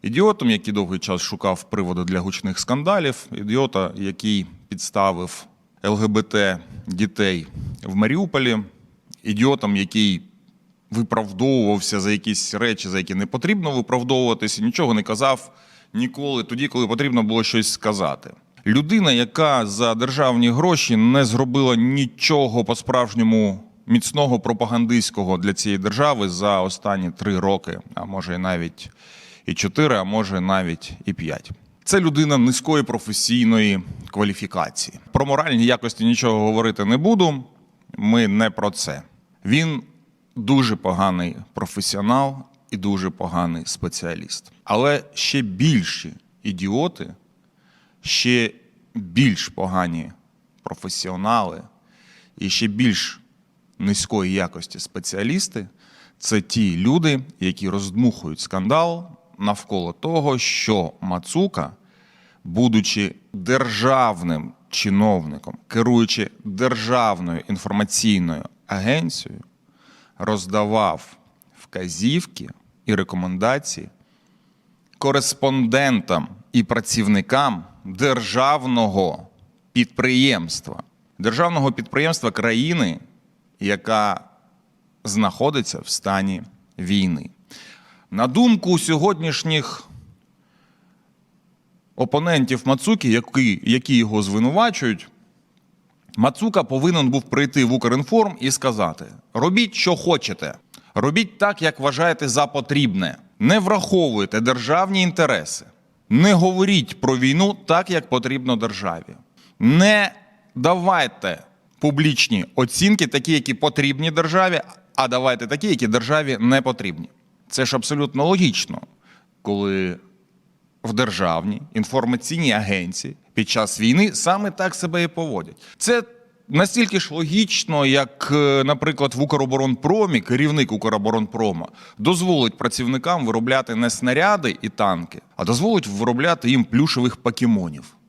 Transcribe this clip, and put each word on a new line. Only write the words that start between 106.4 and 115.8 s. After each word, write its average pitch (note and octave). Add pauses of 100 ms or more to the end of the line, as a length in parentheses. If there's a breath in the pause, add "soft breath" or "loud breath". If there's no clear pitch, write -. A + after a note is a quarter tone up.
про C3
війну E3
так, F3+
як E3+
потрібно B2+
державі. G2 (440 soft breath)
Не F#3+ (440)
давайте D3+ (360)
публічні C#3+ (100)
оцінки, F3
такі, C#3+
які C#3
потрібні C#3+
державі, E3 (340)
а C3
давайте B2
такі, D3+
які B2+